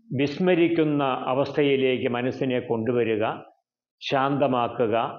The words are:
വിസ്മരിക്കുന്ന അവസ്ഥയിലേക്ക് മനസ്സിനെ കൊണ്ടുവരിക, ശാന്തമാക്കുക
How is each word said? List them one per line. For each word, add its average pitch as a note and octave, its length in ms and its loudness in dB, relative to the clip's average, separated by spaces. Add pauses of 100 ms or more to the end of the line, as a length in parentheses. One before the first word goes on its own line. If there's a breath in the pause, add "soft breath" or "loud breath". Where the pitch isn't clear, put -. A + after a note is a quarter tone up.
(100)
വിസ്മരിക്കുന്ന D#3+ 920 2 (240)
അവസ്ഥയിലേക്ക് C3 840 0
മനസ്സിനെ B2 520 -2
കൊണ്ടുവരിക, A2+ 640 0 (760)
ശാന്തമാക്കുക B2+ 960 0 (220)